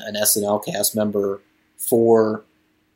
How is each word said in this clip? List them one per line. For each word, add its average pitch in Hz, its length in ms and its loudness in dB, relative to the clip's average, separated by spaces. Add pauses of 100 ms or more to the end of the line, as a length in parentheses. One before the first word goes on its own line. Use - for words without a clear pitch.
an 107 100 -10
S 104 220 0
N 104 60 -2
L 104 160 0
cast 104 360 -6
member 101 460 -2 (360)
for 113 680 2 (500)